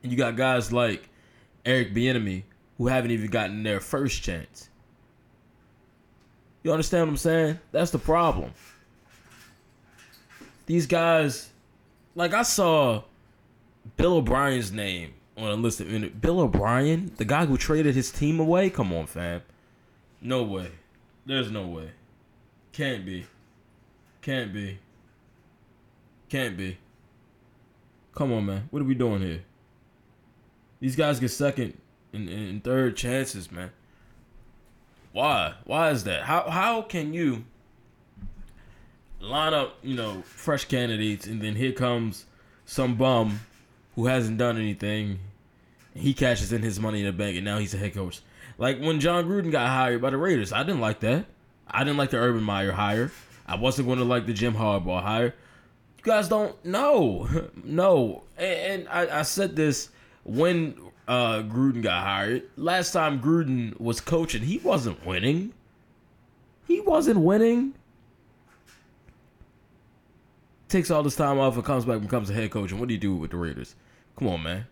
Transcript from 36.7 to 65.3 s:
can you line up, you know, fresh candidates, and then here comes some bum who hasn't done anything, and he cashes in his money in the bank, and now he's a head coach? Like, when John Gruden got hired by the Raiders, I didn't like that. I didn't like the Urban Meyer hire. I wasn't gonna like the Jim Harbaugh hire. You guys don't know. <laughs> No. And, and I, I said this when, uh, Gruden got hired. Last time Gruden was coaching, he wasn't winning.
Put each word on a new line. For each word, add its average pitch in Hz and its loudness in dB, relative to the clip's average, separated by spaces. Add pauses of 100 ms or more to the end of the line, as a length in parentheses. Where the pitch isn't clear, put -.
can 160 -6
you 135 -2 (1800)
line 151 0
up, 139 -2
you 131 -4
know, 104 -4
fresh - -4
candidates, 107 -2
and 107 -6
then 107 -4
here 127 0
comes 120 -2 (400)
some 127 0
bum 113 4 (560)
who 117 0
hasn't 117 2
done 120 2
anything, 104 -2 (760)
and - -10
he 139 2
cashes 120 2
in 113 0
his 104 -4
money 107 -2
in 101 0
the 98 0
bank, 92 -4
and 95 -6
now 104 -2
he's 101 -4
a 98 -4
head 98 -4
coach? 92 -8 (380)
Like, 123 -2
when 156 0
John 170 2
Gruden 180 -2
got 127 2
hired 127 2
by 131 0
the 135 -2
Raiders, 143 0
I 110 -2
didn't 165 -2
like 107 -2
that. 131 0 (420)
I 120 0
didn't 143 0
like 139 0
the 131 0
Urban 117 2
Meyer 98 0
hire. 104 0 (360)
I 82 -6
wasn't 127 0
gonna 127 0
like 120 2
the 113 -2
Jim 110 0
Harbaugh 98 0
hire. 113 0 (640)
You - -20
guys 214 4
don't 214 -2
know. 175 2
<laughs> - -16
No. 151 4 (140)
And, 185 -2
and - -16
I, 170 0
I - 0
said 180 -2
this 151 0 (340)
when, 160 0 (300)
uh, 117 2
Gruden 120 2
got 90 0
hired. 101 -2 (140)
Last 170 0
time 151 0
Gruden 131 0
was 113 -2
coaching, 165 0
he 160 -2
wasn't 123 -2
winning. 135 0 (1120)